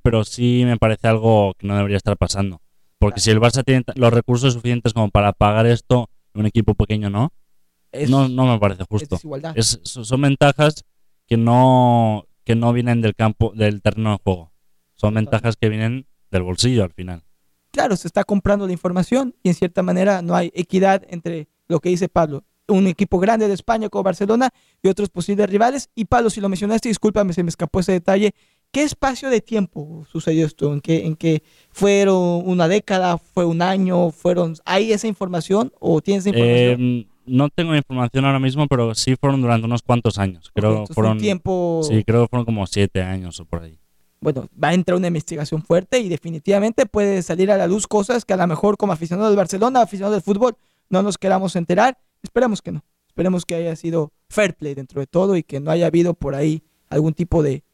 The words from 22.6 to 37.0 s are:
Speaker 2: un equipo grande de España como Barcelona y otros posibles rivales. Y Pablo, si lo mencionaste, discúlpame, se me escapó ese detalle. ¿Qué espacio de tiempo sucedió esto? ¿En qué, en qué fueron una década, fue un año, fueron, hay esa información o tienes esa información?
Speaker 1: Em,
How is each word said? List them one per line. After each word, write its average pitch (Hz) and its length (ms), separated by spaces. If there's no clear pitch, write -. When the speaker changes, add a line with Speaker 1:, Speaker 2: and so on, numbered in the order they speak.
Speaker 2:
un 196 200
equipo 185 320
grande 214 300
de 202 60
España 220 340
como 196 160
Barcelona 214 460
y 190 60
otros 196 200
posibles 196 400
rivales. 233 460
Y 226 100
Pablo, 240 260
si 220 100
lo 196 80
mencionaste, 202 400
discúlpame, 208 440
se 175 100
me 170 60
escapó 170 320
ese 190 120
detalle. 196 420
¿Qué 277 100
espacio 269 480
de 226 100
tiempo 160 720
sucedió 160 360
esto? 147 260
¿En 143 80
qué, 165 260
en 156 100
qué 160 260
fueron 190 720
una 180 240
década, 185 500
fue - 260
un 165 180
año, 180 480
fueron, 175 440
hay 208 280
esa 220 160
información 190 720
o 160 200
tienes 196 260
esa 202 40
información? 123 500
Speaker 1:
Em, 123 260